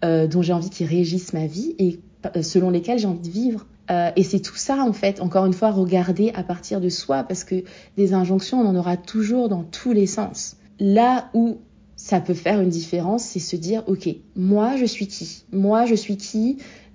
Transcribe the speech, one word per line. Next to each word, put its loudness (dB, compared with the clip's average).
euh, 4
dont 2
j'ai 2
envie -2
qu'ils -4
régissent 0
ma -2
vie -6
et, 0
euh, 0
selon 2
lesquels 0
j'ai 0
envie -2
de -8
vivre. -4
Euh, 0
et 6
c'est -2
tout -10
ça, -2
en 2
fait, -2
encore 2
une 4
fois, 0
regarder 2
à -6
partir -6
de 0
soi, -2
parce -6
que -4
des 4
injonctions, 2
on 4
en 2
aura 0
toujours 0
dans -2
tous -4
les 4
sens. -8
Là 4
où 2
ça 0
peut 0
faire 0
une 4
différence, -2
c'est -8
se -6
dire, « -4
OK, -2
moi, 2
je 2
suis -4
qui ? -12
Moi, 2
je 2
suis 0
qui -2